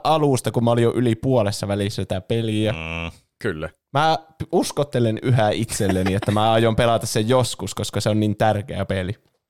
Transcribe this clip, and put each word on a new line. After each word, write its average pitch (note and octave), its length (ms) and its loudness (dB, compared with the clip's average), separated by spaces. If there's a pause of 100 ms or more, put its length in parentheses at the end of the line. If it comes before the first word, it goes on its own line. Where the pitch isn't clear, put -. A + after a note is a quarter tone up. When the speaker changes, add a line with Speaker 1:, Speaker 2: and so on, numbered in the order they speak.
Speaker 1:
alusta, D3 460 2
kun A#2 140 0
mä A#2 60 4
olin A#2+ 140 4
jo A#2 100 4
yli A#2 200 2
puolessa G#2+ 540 0
välissä G2+ 360 -2
tää F#2 160 -4
peliä. A2 520 0
Speaker 2:
Mm. E2 380 -8 (280)
Speaker 3:
Kyllä. D#2 300 -4 (240)
Speaker 1:
Mä D#3 260 2 (200)
p-, - 40 -8 (100)
uskottelen B2 680 0
yhä A2+ 280 2
itselleni, F#2+ 640 0
että G2 180 -2
mä G#2+ 200 2
aion A2+ 240 2
pelata A#2 300 2
sen A2 220 -2
joskus, A#2+ 460 0
koska - 260 -4
se - 100 -2
on G#2+ 100 2
niin G#2+ 160 0
tärkeä G#2 480 0
peli. F#2+ 300 -4 (360)